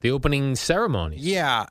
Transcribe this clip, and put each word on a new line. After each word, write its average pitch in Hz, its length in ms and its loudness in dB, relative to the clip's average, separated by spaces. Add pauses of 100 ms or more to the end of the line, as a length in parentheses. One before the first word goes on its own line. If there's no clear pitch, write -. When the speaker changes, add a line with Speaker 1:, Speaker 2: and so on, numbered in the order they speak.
Speaker 1:
The 120 100 2
opening 139 440 0
ceremonies. 127 640 0
Speaker 2:
Yeah, 143 520 0